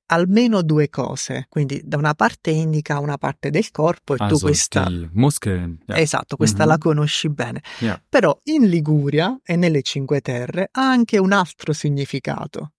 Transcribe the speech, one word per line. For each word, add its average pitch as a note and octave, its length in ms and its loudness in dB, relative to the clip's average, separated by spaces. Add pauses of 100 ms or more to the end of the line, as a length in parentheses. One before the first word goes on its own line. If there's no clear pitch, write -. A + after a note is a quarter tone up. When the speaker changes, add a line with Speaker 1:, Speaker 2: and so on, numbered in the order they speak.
Speaker 1:
almeno G3 560 2
due D3+ 260 2
cose, B2+ 600 -6
quindi C#3+ 360 -4
da D3+ 120 -6
una D3+ 180 0
parte - 360 -2
indica D#3 500 -2
una C#3+ 180 -4
parte C#3+ 320 -6
del F3+ 220 0
corpo D#3 420 0
e B2+ 40 -2
tu - 60 0
Speaker 2:
Also G#2 220 2
Speaker 1:
questa C#3+ 380 0
Speaker 2:
die E2+ 280 -4
Muskeln, F#2 720 0
ja. G#2 100 -4
Speaker 1:
Esatto, - 400 -2
questa A2 260 2
Speaker 2:
Mhm. D#3 60 4
Speaker 1:
la D#3 100 4
conosci D3+ 520 0
bene. B2+ 300 -6 (200)
Speaker 2:
Ja. A2 280 -2
Speaker 1:
Però G3 360 4
in D4 240 4
Liguria D#3 760 0
e E3+ 120 -2
nelle E3 260 2
Cinque C#3 380 -2
Terre C#3 500 -6
ha C4 180 0
anche A#3+ 300 2
un F#3+ 140 4
altro F3+ 400 -2
significato. C#3+ 1080 -6